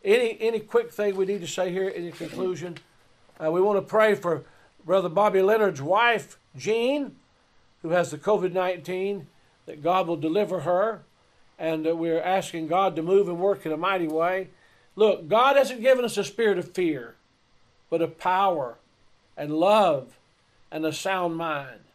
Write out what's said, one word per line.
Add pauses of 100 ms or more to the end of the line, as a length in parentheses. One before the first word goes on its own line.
Any,
any
quick
thing
we
need
to
say
here
in
conclusion? (680)
Uh,
we
want
to
pray
for (420)
Brother
Bobby
Leonard's
wife, (180)
Jean, (640)
who
has
the
covid
nineteen, (360)
that
God
will
deliver
her. (540)
And,
uh,
we're
asking
God
to
move
and
work
in
a
mighty
way. (460)
Look,
God
hasn't
given
us
a
spirit
of
fear, (760)
but
of
power (640)
and
love (520)
and
a
sound
mind. (140)